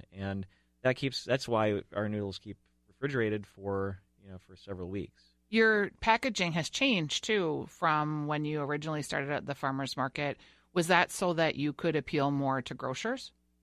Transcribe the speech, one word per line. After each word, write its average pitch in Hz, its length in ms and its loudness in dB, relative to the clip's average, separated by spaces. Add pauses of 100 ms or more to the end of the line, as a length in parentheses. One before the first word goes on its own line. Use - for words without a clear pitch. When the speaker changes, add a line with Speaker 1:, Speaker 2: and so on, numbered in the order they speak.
(120)
Speaker 1:
and 98 340 -6 (360)
that 127 140 2
keeps, - 280 -4
that's 123 240 0
why 107 320 2 (140)
our 104 140 0
noodles 101 300 -4
keep 101 200 -16 (300)
refrigerated 110 580 0
for, 98 520 -2 (240)
you 98 80 -20
know, 92 80 -12
for 92 180 -20
several 90 320 -8
weeks. 95 320 -6 (300)
Speaker 2:
Your 214 400 4 (100)
packaging 220 520 2
has 160 180 -2
changed 202 540 0
too 165 440 0
from 151 580 0
when 151 180 -2
you 151 180 -2
originally 147 400 -4
started 143 280 -4
at 147 160 -4
the 139 80 -4
farmer's 135 420 -4
market. 139 420 -4 (340)
Was 175 160 2
that 175 220 6
so 180 240 0
that 160 220 2
you 143 160 0
could 156 240 0
appeal 143 340 0
more 135 320 0
to 135 120 -10
grocers? 135 580 -6 (300)